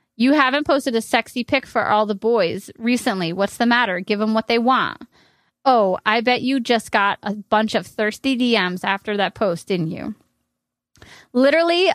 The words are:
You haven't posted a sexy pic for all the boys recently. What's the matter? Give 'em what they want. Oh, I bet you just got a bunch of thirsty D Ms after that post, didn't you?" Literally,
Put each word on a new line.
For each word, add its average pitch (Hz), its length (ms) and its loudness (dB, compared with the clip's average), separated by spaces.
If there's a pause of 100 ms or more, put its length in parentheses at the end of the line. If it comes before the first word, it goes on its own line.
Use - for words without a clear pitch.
(140)
You 262 200 2
haven't 285 320 2
posted 269 280 0
a 226 60 0
sexy 233 420 -2
pic 269 240 -2
for - 220 -2
all 214 160 2
the 208 100 -2
boys 202 640 -2
recently. 226 540 -2
What's 196 240 -4
the 233 80 -2
matter? 233 340 2
Give 202 220 -4
'em 220 140 0
what 220 120 -2
they 233 120 2
want. 233 420 -2 (640)
Oh, 214 400 4
I 220 160 2
bet 247 220 0
you 262 180 -2
just 233 320 -2
got 202 300 0
a 202 120 -6
bunch 214 400 -2
of 202 120 -4
thirsty 226 500 -4
D 240 200 2
Ms 180 280 -2
after 202 320 -4
that 190 180 -2
post, 175 340 -4
didn't 175 220 -2
you?" 208 240 -10 (1160)
Literally, 339 640 4